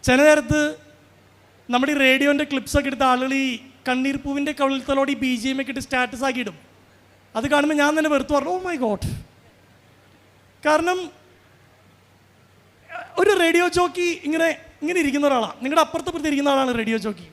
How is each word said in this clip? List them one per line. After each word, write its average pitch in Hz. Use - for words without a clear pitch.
ചില 254
നേരത്ത് 302
നമ്മുടെ 262
ഈ 285
റേഡിയോൻ്റെ 285
ക്ലിപ്സൊക്കെ 285
എടുത്ത 269
ആളുകൾ 254
ഈ -
കണ്ണീർ 262
പൂവിൻ്റെ 285
കവിൾത്തലോടെ 269
ഈ -
ബി 254
ജി 254
എം 262
ഒക്കെ 269
ഇട്ട് 269
സ്റ്റാറ്റസ് 254
ആക്കി 254
ഇടും. 175
അത് 233
കാണുമ്പോൾ 294
ഞാൻ 294
തന്നെ 311
വെറുത്ത് 277
പറഞ്ഞു, 285
"Oh 370
my 339
God." 208
കാരണം 330
ഒരു 415
റേഡിയോ 339
ജോക്കി 359
ഇങ്ങനെ, 320
ഇങ്ങനെ 349
ഇരിക്കുന്ന 285
ഒരാളാണ്, 226
നിങ്ങളുടെ 302
അപ്പുറത്ത് 320
ഇപ്പുറത്ത് 311
ഇരിക്കുന്ന 285
ആളാണ് 269
റേഡിയോ 226
ജോക്കി. 196